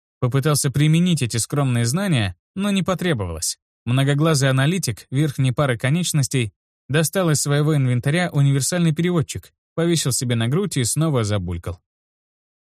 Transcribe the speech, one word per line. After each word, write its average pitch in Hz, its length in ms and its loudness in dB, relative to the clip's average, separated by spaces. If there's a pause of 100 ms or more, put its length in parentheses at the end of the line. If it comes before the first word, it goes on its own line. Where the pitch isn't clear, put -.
(200)
попытался 135 520 0
применить 160 500 2
эти 117 160 -2
скромные 123 480 0
знания, 127 500 0 (200)
но 202 160 -2
не 190 120 0
потребовалось. 123 760 -2 (260)
Многоглазый 139 640 2
аналитик 135 640 0
верхней 135 400 0
пары 135 260 0
конечностей 139 760 0 (360)
достал 165 400 0
из 147 120 2
своего 147 340 0
инвентаря 139 560 0
универсальный 143 640 2
переводчик, 170 600 -2 (220)
повесил 165 360 0
себе 120 240 -2
на 113 120 0
грудь 170 300 -2
и 131 60 2
снова 143 400 0
забулькал. 90 560 -4 (840)